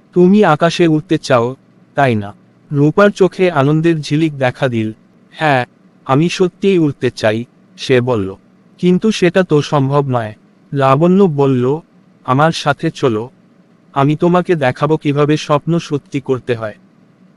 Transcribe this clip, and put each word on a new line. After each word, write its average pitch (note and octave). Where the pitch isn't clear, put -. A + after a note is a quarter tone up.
তুমি F#3
আকাশে E3+
উড়তে D#3
চাও, B2+
তাই C3+
না?" G2+
রূপার D#3
চোখে F#3
আনন্দের D#3
ঝিলিক D3
দেখা C3
দিল। A2
"হ্যাঁ, C3+
আমি D3
সত্যিই F#3+
উড়তে C#3+
চাই," A2+
সে B2+
বলল, G#2+
"কিন্তু F3+
সেটা F#3
তো D3+
সম্ভব C#3+
নয়।" A#2
লাবণ্য D3
বলল, C#3
"আমার C#3+
সাথে -
চলো, A#2+
আমি C#3
তোমাকে F3
দেখাবো D3
কিভাবে D3
স্বপ্ন D#3
সত্যি C#3+
করতে B2+
হয়।" A2